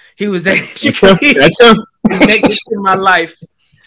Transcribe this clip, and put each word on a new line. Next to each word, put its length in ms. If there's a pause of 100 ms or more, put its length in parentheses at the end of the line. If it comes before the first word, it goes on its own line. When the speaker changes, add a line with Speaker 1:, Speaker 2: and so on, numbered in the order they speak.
(180)
Speaker 1:
He 100
was 160
that 140
<laughs> 20
Speaker 2:
That's 240
him. 100
Speaker 1:
intricately 400
Speaker 2:
That's 280
him. 160 (320)
Speaker 1:
connected 480 (120)
to 120
my 140
life 460 (460)